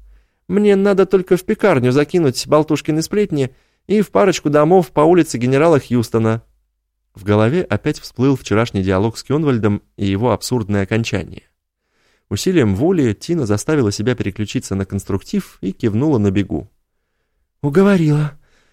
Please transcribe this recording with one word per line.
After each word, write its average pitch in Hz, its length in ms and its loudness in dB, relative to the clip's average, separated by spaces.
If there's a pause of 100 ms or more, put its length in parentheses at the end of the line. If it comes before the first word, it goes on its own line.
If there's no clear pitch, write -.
(480)
«Мне 202 280 2
надо 196 300 2
только 185 300 2
в - 80 -2
пекарню 143 480 2
закинуть 147 540 0
болтушкины 151 560 0
сплетни 160 520 -2 (320)
и 208 140 2
в 185 100 -2
парочку 190 400 0
домов 160 420 4
по 147 80 0
улице 160 380 4
генерала 135 420 2
Хьюстона». 113 640 -2 (720)
В 95 100 -20
голове 110 380 2
опять 151 360 -4
всплыл 131 380 -2
вчерашний 104 460 -2
диалог 95 340 -2
с - 60 -14
Кенвальдом 120 600 -2 (140)
и 101 80 -6
его 98 280 0
абсурдное 101 500 -4
окончание. 110 640 -6 (840)
Усилием 117 460 0
воли 139 380 0
Тина 160 340 -4
заставила 107 460 0
себя 117 220 -2
переключиться 104 600 -6
на 95 100 -4
конструктив - 760 -6
и 185 120 -8
кивнула 123 460 -2
на 101 120 0
бегу. 92 380 -4 (960)
«Уговорила. 151 760 2 (340)